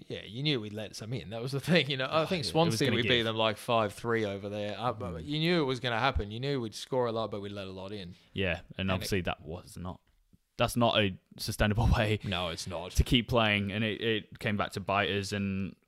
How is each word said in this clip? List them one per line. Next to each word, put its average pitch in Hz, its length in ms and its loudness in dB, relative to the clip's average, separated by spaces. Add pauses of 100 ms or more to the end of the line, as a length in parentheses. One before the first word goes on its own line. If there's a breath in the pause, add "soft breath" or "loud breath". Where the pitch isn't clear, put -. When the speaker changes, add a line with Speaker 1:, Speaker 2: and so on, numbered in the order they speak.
Speaker 1:
yeah, 98 180 -8
you 110 180 -8
knew 143 180 0
we'd 104 120 -8
let 104 220 -10
some 110 180 -10
in. 92 180 -8
That 113 100 -6
was 123 120 -6
the 139 60 -2
<laughs> 151 120 -2
thing, 151 180 4
you 135 80 -2
know. 131 80 -2
I 151 160 2
Speaker 2:
Oh, 151 40 2
Speaker 1:
think 151 60 -2
Speaker 2:
yeah, 190 40 0
it 165 40 0
was 131 100 -4
Speaker 1:
Swansea, 156 400 4
Speaker 2:
gonna 113 80 2
Speaker 1:
we 120 60 2
beat 127 60 2
Speaker 2:
give. 120 160 4
Speaker 1:
them, 110 120 -2
like, 110 200 2
five 113 360 2
three 113 320 0
over 101 240 -4
there. 104 300 -4
Uh, 117 140 -2
but 101 220 -8
Speaker 2:
Mm. 80 100 -10
Speaker 1:
you 147 140 -2
knew 165 220 2
it 139 40 2
was 127 140 -2
gonna 117 200 -2
happen. 117 300 0
You 110 100 -8
knew 139 220 -2
we'd 110 140 -6
score 127 320 0
a 113 40 -2
lot, 110 200 -2
but 104 100 -6
we'd 101 120 -8
let 98 140 -8
a 95 40 -10
lot 95 200 -10
in. 95 220 -10 (200)
Speaker 2:
Yeah, 92 260 0
and - 40 -16 (140)
Speaker 1:
And 95 140 0
it - 20 4
Speaker 2:
obviously 92 280 0
that - 200 -4
was 82 360 -12
not, 90 220 -10 (560)
that's 117 220 0
not 117 220 4
a 98 180 4 (200)
sustainable 110 500 2
<laughs> - 100 6
way 107 260 2
Speaker 1:
No, 90 260 -2
it's - 180 -8
not. 87 240 -6
Speaker 2:
to - 120 4
keep 120 240 4
playing, 104 460 4
and 110 100 0
it, 107 180 -2
it 110 380 -2
came 107 180 0
back 92 160 0
to 104 60 -4
bite 95 300 2
us, 98 240 0
and 98 420 -2 (120)